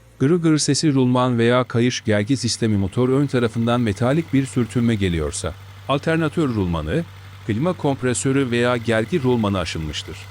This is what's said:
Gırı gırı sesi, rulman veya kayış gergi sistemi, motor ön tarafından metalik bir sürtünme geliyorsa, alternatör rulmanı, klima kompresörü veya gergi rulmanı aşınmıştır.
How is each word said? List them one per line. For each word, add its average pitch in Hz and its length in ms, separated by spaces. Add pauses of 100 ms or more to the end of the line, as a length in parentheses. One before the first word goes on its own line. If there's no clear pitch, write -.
(200)
Gırı 147 180
gırı 160 220
sesi, 147 340
rulman 127 440
veya 120 260
kayış 120 400
gergi 107 340
sistemi, 110 400
motor 98 320
ön 139 180
tarafından 120 540
metalik 123 520
bir 139 120
sürtünme 117 500
geliyorsa, 82 580 (360)
alternatör 160 600
rulmanı, 92 540 (440)
klima 139 260
kompresörü 135 800
veya 123 260
gergi 113 460
rulmanı 110 360
aşınmıştır. 78 580 (140)